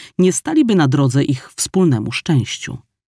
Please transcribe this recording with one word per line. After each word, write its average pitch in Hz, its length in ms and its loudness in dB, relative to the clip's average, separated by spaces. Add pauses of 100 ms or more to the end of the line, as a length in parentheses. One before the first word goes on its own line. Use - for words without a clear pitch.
(200)
nie 185 140 4
staliby 294 420 0
na 156 120 4
drodze 139 360 2
ich - 320 -6
wspólnemu 127 560 0
szczęściu. - 640 -4 (360)